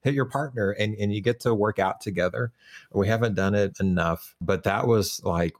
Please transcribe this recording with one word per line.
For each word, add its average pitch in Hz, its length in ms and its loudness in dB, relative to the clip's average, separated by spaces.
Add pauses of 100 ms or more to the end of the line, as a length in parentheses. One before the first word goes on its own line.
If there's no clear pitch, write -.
hit 143 140 0
your 135 100 2
partner 127 460 -2
and, 107 240 -2
and 101 180 0
you 104 80 -2
get 117 200 0
to 120 140 2
work 104 240 0
out 95 220 0
together. 95 520 -2 (380)
We 101 160 2
haven't 110 280 0
done 95 200 0
it 101 260 0
enough, 87 600 0
but 90 240 -2
that 107 220 0
was, 110 380 2
like, 85 360 0